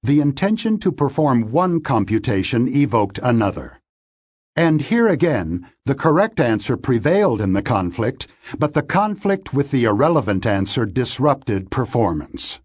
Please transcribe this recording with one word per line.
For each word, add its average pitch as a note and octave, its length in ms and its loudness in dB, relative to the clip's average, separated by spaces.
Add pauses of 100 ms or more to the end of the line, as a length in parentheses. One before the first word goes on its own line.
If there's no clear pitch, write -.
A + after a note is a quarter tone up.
the C#3+ 180 4
intention G#3 600 0
to F#3 120 0
perform C3+ 580 0
one E3+ 300 0
computation A2 880 0
evoked A#2 540 0
another. A2 580 -2 (800)
And D#3+ 240 2
here A#3 240 0
again, A2+ 640 -2 (160)
the C3+ 80 0
correct E3+ 460 2
answer A#2 360 0
prevailed C3+ 640 0
in G2 120 0
the F#2+ 100 2
conflict, G#2+ 640 -2 (320)
but D3+ 160 0
the D3+ 80 2
conflict G3 720 -2
with C#3+ 160 0
the B2+ 140 2
irrelevant A2 640 2
answer G2+ 380 0
disrupted A#2 840 -2
performance. G#2+ 960 -2